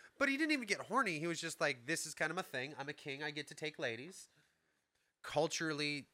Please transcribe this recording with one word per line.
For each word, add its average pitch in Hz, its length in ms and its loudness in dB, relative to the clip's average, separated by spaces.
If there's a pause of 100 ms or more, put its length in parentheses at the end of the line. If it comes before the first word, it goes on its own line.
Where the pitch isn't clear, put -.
(200)
but 277 80 6
he 269 100 4
didn't 311 140 4
even 262 140 2
get 196 160 2
horny. 196 380 2
He 165 80 0
was 165 120 0
just 165 220 -4
like, 139 240 2
"This 156 200 0
is 151 80 -8
kind 156 180 2
of 170 60 -2
a 185 60 0
thing. 139 340 -4
I'm 143 120 -4
a 147 40 -6
king. 143 300 -6
I 151 80 -2
get 147 160 -6
to 156 80 -14
take 151 240 -6
ladies." 131 480 -4 (960)
Culturally 147 920 0